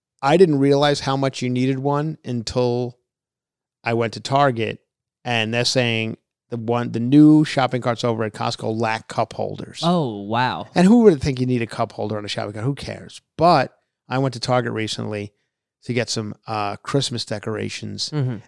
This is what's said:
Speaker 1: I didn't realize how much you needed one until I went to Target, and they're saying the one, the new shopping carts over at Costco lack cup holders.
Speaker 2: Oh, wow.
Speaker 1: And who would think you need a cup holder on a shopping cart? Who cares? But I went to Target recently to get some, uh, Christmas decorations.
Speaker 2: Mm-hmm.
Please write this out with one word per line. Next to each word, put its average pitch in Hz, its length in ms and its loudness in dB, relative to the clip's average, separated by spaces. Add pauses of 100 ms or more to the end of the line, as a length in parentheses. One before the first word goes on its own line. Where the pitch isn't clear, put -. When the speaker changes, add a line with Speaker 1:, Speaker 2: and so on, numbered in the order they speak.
(200)
Speaker 1:
I 143 160 4
didn't 170 220 6
realize 139 420 4
how 135 160 0
much 135 260 -2
you 127 80 -2
needed 131 280 0
one 143 460 -2
until 123 760 -2 (840)
I 117 100 0
went 113 200 0
to 110 60 -10
Target, 117 580 0 (460)
and 113 280 -2
they're 120 120 0
saying 117 540 -2 (340)
the 120 60 -8
one, 117 340 -4
the 117 80 -4
new 151 440 8
shopping 127 380 -2
carts 120 220 -2
over 113 200 -2
at 107 100 -6
Costco 113 440 -4
lack 113 300 -4
cup - 240 -2
holders. - 500 -8
Speaker 2:
Oh, 156 400 0
wow. 110 520 -4
Speaker 1:
And 180 120 6
who 233 160 8
would 175 180 6
think 131 200 -4
you 127 60 0
need 123 160 0
a 117 40 -4
cup 110 260 -6
holder 107 260 -6
on 104 80 -10
a - 20 -10
shopping 107 240 -8
cart? 107 140 -10
Who 139 100 -2
cares? - 440 -14 (180)
But 156 360 2 (340)
I 127 100 -4
went 135 160 -2
to 120 60 -12
Target 123 320 0
recently 107 600 -6 (520)
to 123 100 -6
get 117 160 -2
some, 107 240 -6 (120)
uh, 104 300 -4
Christmas - 480 -4
decorations. 104 840 -8
Speaker 2:
Mm-hmm. 127 260 -4 (120)